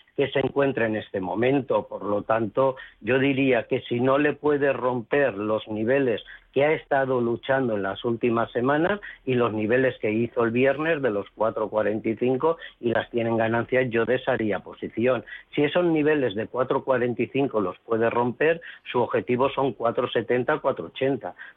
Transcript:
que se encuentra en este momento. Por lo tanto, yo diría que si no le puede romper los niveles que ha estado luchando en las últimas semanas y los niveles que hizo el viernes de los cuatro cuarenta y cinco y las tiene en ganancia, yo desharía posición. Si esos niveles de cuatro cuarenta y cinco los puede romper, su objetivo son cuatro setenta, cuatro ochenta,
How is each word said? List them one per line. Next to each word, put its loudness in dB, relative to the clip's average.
que 0
se 0
encuentra 0
en -2
este -6
momento. 0
Por -10
lo -2
tanto, 0
yo 0
diría 2
que -2
si -4
no 4
le 2
puede 0
romper 0
los -2
niveles 0
que 2
ha 4
estado 0
luchando 0
en -2
las -6
últimas 0
semanas 0
y 0
los 2
niveles 2
que 0
hizo 0
el 2
viernes 2
de 0
los -4
cuatro 0
cuarenta 0
y 0
cinco 0
y 0
las 0
tiene 0
en 2
ganancia, 0
yo 0
desharía 0
posición. -2
Si 2
esos 2
niveles 2
de -4
cuatro -2
cuarenta 0
y 0
cinco 0
los -4
puede 0
romper, 0
su 0
objetivo 0
son 0
cuatro 0
setenta, 0
cuatro -2
ochenta, -4